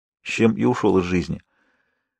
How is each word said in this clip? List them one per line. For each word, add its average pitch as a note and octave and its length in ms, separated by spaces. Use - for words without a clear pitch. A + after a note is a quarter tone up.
с - 60
чем A2 240
и G#2+ 120
ушел A2+ 320
из F#2 60
жизни. F2 400